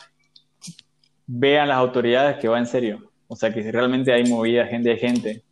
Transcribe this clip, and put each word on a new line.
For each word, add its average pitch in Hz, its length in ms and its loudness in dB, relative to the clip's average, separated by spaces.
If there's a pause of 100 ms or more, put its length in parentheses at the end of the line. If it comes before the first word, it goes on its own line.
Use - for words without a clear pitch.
(1300)
vean 143 420 2
las 135 100 0
autoridades 127 600 2
que 113 100 -2
va 117 100 2
en 120 80 -2
serio. 120 440 -6 (160)
O 120 100 -18
sea, 110 160 -2
que 110 200 -6
realmente 127 400 0
hay 120 160 4
movida, 117 380 0
gente, 117 260 -2
hay 110 60 -4
gente. 117 540 -4